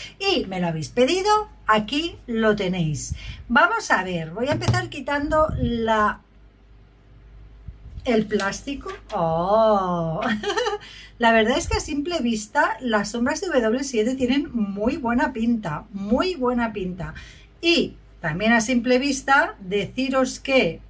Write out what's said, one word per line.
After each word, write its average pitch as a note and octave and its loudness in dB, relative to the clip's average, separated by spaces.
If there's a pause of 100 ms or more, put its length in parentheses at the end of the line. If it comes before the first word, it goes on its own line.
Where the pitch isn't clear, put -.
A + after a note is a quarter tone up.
(180)
y G4 0
me F#3 -4
lo F3 0
habéis D#3+ -4
pedido, F#4+ 2 (180)
aquí C#4+ 0 (100)
lo A3 2
tenéis. F3 -2 (340)
Vamos F4+ 4
a G3+ 2
ver, E3+ -4
voy A#3 -4
a D4+ 0
empezar F4 0
quitando D4+ 0 (100)
la, A3+ 0 (1800)
el A3 2
plástico. G#3+ -4 (220)
Oh. F3+ 2
<laughs> A#3+ 0 (880)
La A#3 4
verdad A3+ 4
es F4+ -4
que A4 0
a - 0
simple D#4 -4
vista A#3+ 0
las G#3+ 0
sombras C4 -2
de F#4 -6
W B3+ 2
siete A#3+ 0
tienen C4+ 0
muy G#3 -2
buena B3 0
pinta, A3 -2
muy B3 0
buena A#3+ 0
pinta. F#3 -8 (480)
Y E4+ 2 (240)
también F#3 0
a A#3 6
simple B3 2
vista C#4+ 2
deciros B3+ -2
que A#3 0